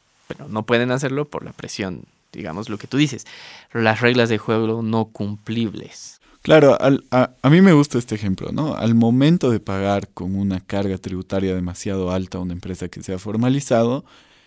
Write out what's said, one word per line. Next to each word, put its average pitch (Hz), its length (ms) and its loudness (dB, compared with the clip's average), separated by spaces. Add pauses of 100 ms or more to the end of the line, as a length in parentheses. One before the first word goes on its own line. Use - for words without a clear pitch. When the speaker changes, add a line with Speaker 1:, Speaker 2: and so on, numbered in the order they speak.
(280)
Speaker 1:
pero - 220 -14
no 107 160 -4
pueden 120 240 2
hacerlo 135 400 -2
por - 160 -10
la - 80 -16
presión, 92 480 -8 (320)
digamos, 92 340 -10
lo 104 120 -8
que - 80 -16
tú - 100 -4
dices, 139 300 -2 (460)
las 110 280 0
reglas 120 280 2
de 107 100 0
juego 113 420 -2
no 110 240 -2
cumplibles. 107 1120 -8 (280)
Speaker 2:
Claro, 147 360 6
al, 135 320 2
a, 127 200 2 (100)
a 131 80 4
mí 160 100 8
me 190 140 8
gusta 143 240 4
este 117 180 -2
ejemplo, 98 380 -4
¿no? 143 220 -2
Al 113 200 2
momento 131 560 4
de 107 80 0
pagar 98 540 -2
con 95 220 -6
una 98 260 -2
carga 98 360 -4
tributaria 92 560 -4
demasiado 90 580 -4
alta 92 260 -4
a 90 40 -6
una 90 120 -6
empresa 90 340 -8
que - 160 -14
se - 100 -10
ha 92 60 -6
formalizado, 123 840 0 (420)